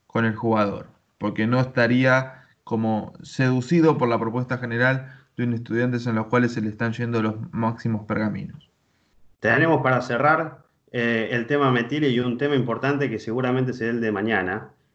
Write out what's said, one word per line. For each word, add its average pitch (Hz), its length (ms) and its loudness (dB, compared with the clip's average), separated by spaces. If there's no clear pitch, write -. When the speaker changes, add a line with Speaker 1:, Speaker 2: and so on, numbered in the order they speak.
Speaker 1:
con 113 200 0
el 110 100 0
jugador, 107 520 0
porque 104 300 -2
no 123 120 4
estaría 127 840 2
como 110 500 -2
seducido 131 760 2
por 127 120 2
la 117 100 2
propuesta 120 380 -4
general 127 560 0
de 120 60 -2
un 120 100 0
Estudiantes 117 540 -2
en 113 80 0
los 110 120 -2
cuales 123 260 2
se 117 80 -4
le 107 80 -2
están 113 240 -4
yendo 117 280 -2
los 107 140 -2
máximos 113 540 -2
pergaminos. 107 640 -6
Speaker 2:
Tenemos 139 420 4
para 127 200 2
cerrar, 147 640 0
eh, 117 400 0
el 120 140 -2
tema 143 260 2
Metile 131 380 0
y 120 100 2
un 123 180 -2
tema 143 180 0
importante 131 540 0
que 110 100 -4
seguramente 127 540 -2
será 117 180 -4
el 120 100 -2
de 110 100 0
mañana. 101 580 -2